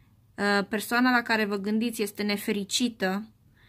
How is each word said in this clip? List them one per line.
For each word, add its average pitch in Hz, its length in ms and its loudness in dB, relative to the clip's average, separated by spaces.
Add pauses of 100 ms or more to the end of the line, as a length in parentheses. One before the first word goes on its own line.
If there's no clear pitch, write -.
(360)
Uh, 202 320 2
persoana 240 420 2
la 240 120 2
care 220 220 0
vă 202 120 -2
gândiți 220 460 -2
este 202 200 -4
nefericită, 208 1080 -2 (400)